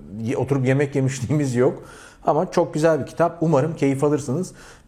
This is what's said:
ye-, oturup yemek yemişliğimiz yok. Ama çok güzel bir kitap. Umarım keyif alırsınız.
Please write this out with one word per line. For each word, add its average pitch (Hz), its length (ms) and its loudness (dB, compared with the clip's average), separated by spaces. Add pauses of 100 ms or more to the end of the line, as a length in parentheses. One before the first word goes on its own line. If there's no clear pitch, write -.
(220)
ye-, 113 160 -4
oturup 131 300 0
yemek 139 280 0
yemişliğimiz 135 600 -2
yok. 135 280 2 (420)
Ama 160 260 0
çok 165 220 0
güzel 156 260 2
bir 117 60 -4
kitap. 165 360 -2
Umarım 160 340 2
keyif 139 280 0
alırsınız. 147 500 -2 (340)